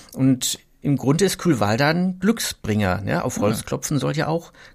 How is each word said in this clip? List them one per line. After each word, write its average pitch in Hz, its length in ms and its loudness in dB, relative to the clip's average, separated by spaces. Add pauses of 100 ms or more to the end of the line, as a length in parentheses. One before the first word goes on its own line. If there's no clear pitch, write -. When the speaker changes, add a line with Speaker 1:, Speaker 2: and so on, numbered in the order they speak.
(140)
Speaker 1:
Und 131 440 2 (220)
im 143 160 0
Grunde 156 300 2
ist 185 120 -2
Kühlwalder 117 480 2
ein 180 320 0
Glücksbringer, 104 840 0
ne? 117 200 -2
Auf - 160 -4
Holz - 200 0
Speaker 2:
Mhm. - 80 -10
Speaker 1:
klopfen 135 340 -4
soll 143 160 -2
ja 147 100 -2
auch 165 260 -4 (220)